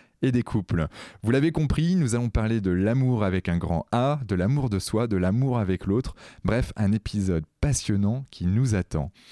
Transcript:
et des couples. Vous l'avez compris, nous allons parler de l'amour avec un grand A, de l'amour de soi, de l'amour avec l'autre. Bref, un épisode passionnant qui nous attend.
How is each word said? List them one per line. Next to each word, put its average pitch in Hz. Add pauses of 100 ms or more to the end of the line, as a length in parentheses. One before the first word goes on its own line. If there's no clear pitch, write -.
(200)
et 131
des 123
couples. 90 (340)
Vous 107
l'avez 139
compris, 156
nous 131
allons 120
parler 110
de 95
l'amour 117
avec 92
un 85
grand 82
A, 135
de 98
l'amour 127
de 101
soi, 110
de 107
l'amour 120
avec 92
l'autre. 104 (280)
Bref, 113
un 101
épisode 95 (160)
passionnant 120
qui -
nous 110
attend. 87 (200)